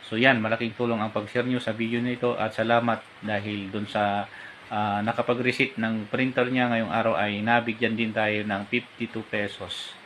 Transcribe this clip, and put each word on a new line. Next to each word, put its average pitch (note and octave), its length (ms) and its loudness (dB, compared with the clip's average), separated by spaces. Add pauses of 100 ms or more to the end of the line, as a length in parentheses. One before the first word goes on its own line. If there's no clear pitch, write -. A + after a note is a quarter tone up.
So A2 80 -4
yan, B2 240 6
malaking A2+ 320 0
tulong A#2 320 0
ang G#2+ 80 -4
pag-share A2+ 320 -2
nyo B2+ 160 0
sa A2 160 -4
video A#2 240 0
nito A#2+ 320 0
at A2 240 -2
salamat A#2 480 2 (160)
dahil G#2 480 -4
dun G#2 160 -4
sa, G2+ 400 0 (480)
ah, G#2 320 0
nakapag-reset B2 720 0
ng A2 320 -2
printer B2+ 400 2
niya B2 240 2
ngayong A2 240 0
araw A2+ 240 2
ay G#2 240 0
nabigyan A#2 480 2
din A2 240 -2
tayo G#2+ 240 2
ng G#2 320 -4
fifty-two A#2 560 -6
pesos G2+ 640 -6 (140)